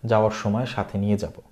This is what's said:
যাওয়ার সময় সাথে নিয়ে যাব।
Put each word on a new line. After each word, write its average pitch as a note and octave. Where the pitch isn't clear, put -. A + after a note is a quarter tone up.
যাওয়ার A2
সময় G#2+
সাথে -
নিয়ে G2+
যাব। E2+